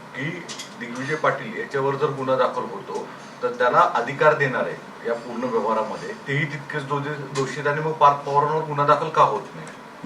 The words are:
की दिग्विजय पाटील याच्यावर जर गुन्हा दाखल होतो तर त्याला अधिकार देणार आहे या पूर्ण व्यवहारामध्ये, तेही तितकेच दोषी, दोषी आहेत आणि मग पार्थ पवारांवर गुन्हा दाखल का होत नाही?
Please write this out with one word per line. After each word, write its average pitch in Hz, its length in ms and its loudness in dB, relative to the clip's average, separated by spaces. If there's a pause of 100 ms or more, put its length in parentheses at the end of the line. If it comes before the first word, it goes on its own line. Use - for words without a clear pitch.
(160)
की 165 280 -6 (360)
दिग्विजय 123 360 -6
पाटील 113 440 -2
याच्यावर 139 360 0
जर 147 100 0
गुन्हा 131 300 0
दाखल - 260 2
होतो - 460 -8 (360)
तर 123 40 2
त्याला 127 480 4
अधिकार 147 380 4
देणार 135 280 0
आहे - 340 -6 (120)
या 117 60 2
पूर्ण 117 300 -6
व्यवहारामध्ये, - 680 0 (180)
तेही 143 180 2
तितकेच 143 400 -6
दोषी, 143 240 -2
दोषी 143 500 -4
आहेत 143 80 0
आणि 147 140 2
मग 156 100 0
पार्थ 147 380 6
पवारांवर 139 340 4
गुन्हा 143 220 0
दाखल 147 240 4
का - 120 4
होत 240 200 4 (140)
नाही? - 120 -12 (380)